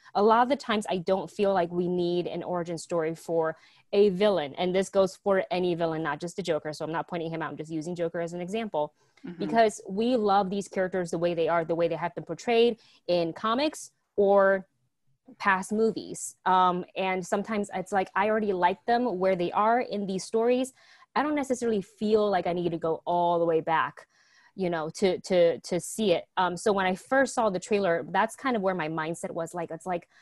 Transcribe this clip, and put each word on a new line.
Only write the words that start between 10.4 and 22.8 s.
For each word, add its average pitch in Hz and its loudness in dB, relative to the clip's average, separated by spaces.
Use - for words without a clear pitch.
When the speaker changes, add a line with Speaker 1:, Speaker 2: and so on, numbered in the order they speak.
Speaker 1:
these 196 -4
characters 185 -2
the 175 -4
way 175 0
they 165 0
are, 165 2
the 165 -2
way 170 2
they 160 -2
have 165 -6
been 165 -10
portrayed 233 0
in 170 0
comics 247 -2
or 196 4
past 190 2
movies. 208 -2
Um, 185 4
and 185 -2
sometimes 202 -4
it's 185 -6
like, 190 0
I 196 2
already 214 0
like 180 0
them 240 0
where 190 4
they 175 -2
are 226 2
in 208 -6
these 185 -4
stories. 247 0
I 262 0
don't 302 -2
necessarily 240 -2
feel 214 0
like 180 0
I 175 -2
need 175 -2
to 170 -6
go 160 -2